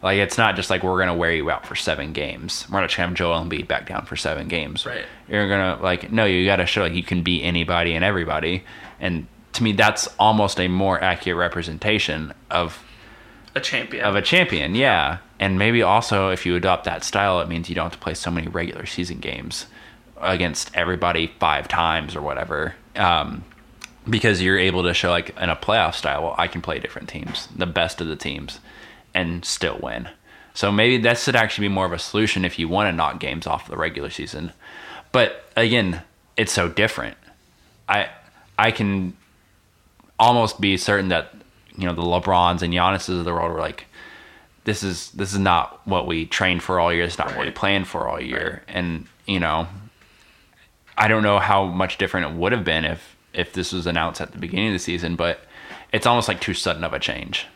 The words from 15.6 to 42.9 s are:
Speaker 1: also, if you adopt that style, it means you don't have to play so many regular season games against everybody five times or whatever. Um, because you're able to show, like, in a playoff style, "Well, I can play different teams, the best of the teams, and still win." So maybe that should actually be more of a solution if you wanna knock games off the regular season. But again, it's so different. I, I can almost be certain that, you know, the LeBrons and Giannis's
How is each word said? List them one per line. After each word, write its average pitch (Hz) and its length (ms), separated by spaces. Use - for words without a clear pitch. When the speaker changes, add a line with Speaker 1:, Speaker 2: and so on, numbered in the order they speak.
Speaker 1:
also, 98 480
if 92 160
you 87 80
adopt 90 300
that 87 180
style, 98 380
it 85 80
means 85 200
you 85 60
don't 85 120
have 87 80
to - 40
play 80 160
so - 160
many 82 160
regular 85 400
season 87 320
games - 480
against 87 520
everybody 85 680
five 73 260
times 80 480
or 76 60
whatever. 73 560
Um, 85 500
because 107 320
you're 92 180
able 90 260
to 87 100
show, 87 160
like, 87 200
in 90 100
a 78 60
playoff 98 400
style, 73 260
"Well, 80 160
I 87 80
can 85 160
play 78 160
different - 300
teams, - 480
the 90 100
best 82 340
of 85 60
the 78 80
teams, 73 460
and 87 320
still - 380
win." 60 260
So 101 160
maybe 117 280
that 117 200
should 131 160
actually 107 320
be 98 80
more 95 120
of 87 60
a 82 60
solution 104 460
if 87 120
you 82 120
wanna 95 240
knock 78 260
games 76 300
off - 180
the - 100
regular 73 340
season. 76 420
But - 460
again, 110 460
it's - 160
so 87 160
different. - 480
I, 101 220
I 110 140
can 98 460
almost 117 400
be 98 160
certain 98 320
that, 85 260
you 92 80
know, 87 80
the 85 100
LeBrons 87 600
and 85 100
Giannis's 90 360